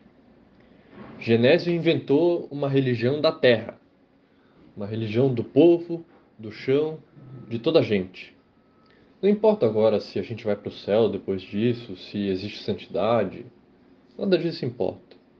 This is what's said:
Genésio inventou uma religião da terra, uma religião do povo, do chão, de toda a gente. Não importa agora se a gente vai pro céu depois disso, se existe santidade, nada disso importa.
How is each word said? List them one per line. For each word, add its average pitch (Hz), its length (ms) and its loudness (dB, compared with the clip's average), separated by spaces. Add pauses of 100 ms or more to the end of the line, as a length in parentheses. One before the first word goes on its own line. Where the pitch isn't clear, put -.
(1200)
Genésio 139 520 4
inventou 165 800 0
uma 143 180 -6
religião 131 520 0
da 160 100 2
terra, 113 480 2 (960)
uma 104 100 -10
religião 110 460 0
do 113 120 -4
povo, 170 600 4 (320)
do 107 140 -16
chão, 151 480 -2 (500)
de 113 120 -8
toda 160 180 2
a 135 40 6
gente. 101 520 -4 (880)
Não 190 60 2
importa 208 380 4
agora 107 340 2
se - 180 -8
a 95 40 -2
gente 110 220 -10
vai 104 120 -2
pro - 140 -12
céu 107 400 2
depois 95 320 -6
disso, 113 520 -4
se 101 340 -6
existe 98 340 -6
santidade, 101 840 -2 (760)
nada 196 200 0
disso 160 260 -6
importa. 107 500 -6 (260)